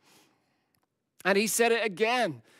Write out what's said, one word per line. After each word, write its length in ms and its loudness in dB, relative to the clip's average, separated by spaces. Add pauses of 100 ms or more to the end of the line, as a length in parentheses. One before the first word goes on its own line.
(1200)
And 120 2
he 80 2
said 280 2
it 120 0
again 560 -2 (180)